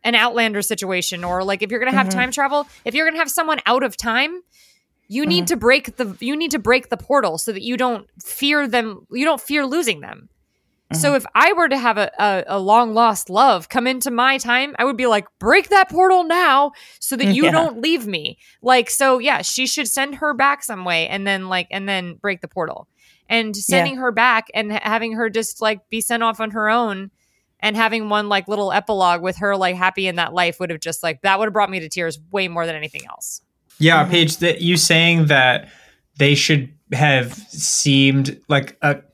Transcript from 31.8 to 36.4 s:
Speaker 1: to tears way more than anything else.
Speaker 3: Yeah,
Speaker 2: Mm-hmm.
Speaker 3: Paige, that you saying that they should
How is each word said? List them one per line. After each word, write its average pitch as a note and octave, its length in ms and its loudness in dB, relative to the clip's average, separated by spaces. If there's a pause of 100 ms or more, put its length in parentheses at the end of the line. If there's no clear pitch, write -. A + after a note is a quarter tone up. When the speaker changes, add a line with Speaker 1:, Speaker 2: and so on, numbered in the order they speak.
Speaker 1:
to D#3+ 100 -12
tears E3 280 -4 (120)
way F#3+ 180 -2
more E3+ 160 -4
than E3 120 -6
anything D3+ 340 -12
else. - 320 -14 (360)
Speaker 3:
Yeah, D#3 260 6
Speaker 2:
Mm-hmm. F3+ 60 -2
Speaker 3:
Paige, E3+ 280 2
that E3+ 240 0
you F3 160 2
saying E3 480 4
that C3 420 4 (480)
they C#3+ 180 4
should C#3 360 0 (240)